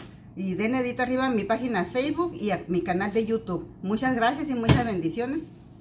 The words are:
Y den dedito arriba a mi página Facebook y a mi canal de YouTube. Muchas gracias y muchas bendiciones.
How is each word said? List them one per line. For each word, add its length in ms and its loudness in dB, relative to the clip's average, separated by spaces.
Y 160 -2
den 180 2
dedito 320 0
arriba 220 2
a 40 2
mi 140 2
página 400 0
Facebook 500 0
y 180 -2
a 180 -2
mi 120 2
canal 300 0
de 140 2
YouTube. 420 -2
Muchas 340 0
gracias 320 2
y 80 -2
muchas 300 4
bendiciones. 560 -2